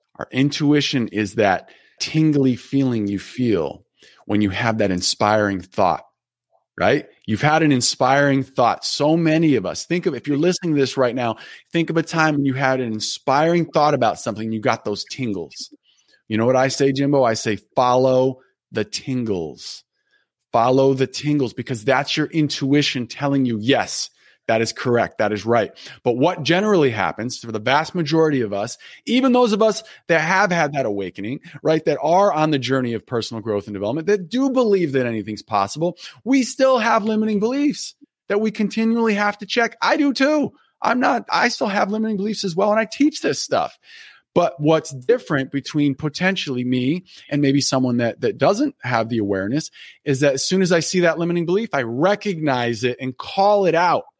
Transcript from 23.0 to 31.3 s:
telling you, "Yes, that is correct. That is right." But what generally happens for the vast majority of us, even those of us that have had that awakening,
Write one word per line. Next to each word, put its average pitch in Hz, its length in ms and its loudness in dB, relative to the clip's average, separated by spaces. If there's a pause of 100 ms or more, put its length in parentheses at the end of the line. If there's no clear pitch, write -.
telling 139 380 -2
you, 113 140 -2
"Yes, 113 500 -2 (380)
that 113 120 2
is 113 120 -2
correct. 117 460 -2
That 104 140 0
is 101 140 -6
right." 113 240 2 (320)
But 123 120 0
what 160 280 0
generally 170 480 2
happens 107 480 -4
for 117 140 -12
the 110 80 -6
vast 135 340 0
majority 156 460 0
of 104 120 -4
us, 101 240 -6 (300)
even 254 240 2
those 247 220 4
of 208 100 2
us 220 220 0 (240)
that 165 120 2
have 185 300 2
had 160 220 0
that 135 140 -2
awakening, 101 520 -6 (240)